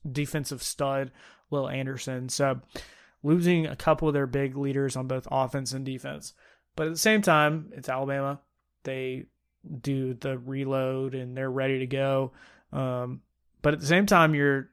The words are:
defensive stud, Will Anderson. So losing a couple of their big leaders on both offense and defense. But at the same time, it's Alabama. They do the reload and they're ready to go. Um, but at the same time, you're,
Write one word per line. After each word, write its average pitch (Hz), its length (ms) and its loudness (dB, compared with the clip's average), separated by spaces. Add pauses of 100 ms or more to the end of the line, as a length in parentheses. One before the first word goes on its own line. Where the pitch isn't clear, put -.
(100)
defensive 143 520 -4
stud, 139 500 -2 (380)
Will 139 180 -2
Anderson. 131 600 -6
So 135 320 0 (640)
losing 170 440 4
a 147 100 -8
couple 160 320 2
of 147 60 2
their 139 120 2
big 135 300 -2
leaders 139 400 -2
on 131 100 -2
both 131 240 -4
offense 131 420 0
and 135 120 -6
defense. 131 500 -10 (420)
But 156 120 0
at 165 40 -2
the 165 60 -6
same 214 240 4
time, 156 500 4
it's 135 160 -12
Alabama. 139 520 -4 (420)
They 131 440 -8 (540)
do 131 340 -2
the 131 240 -6
reload 131 760 -2
and 127 220 -8
they're 131 140 -4
ready 135 280 0
to 131 80 -2
go. 135 460 0 (400)
Um, 127 500 -4 (400)
but 147 100 6
at 156 80 -2
the 151 60 -6
same 175 180 6
time, 165 300 6
you're, 143 380 2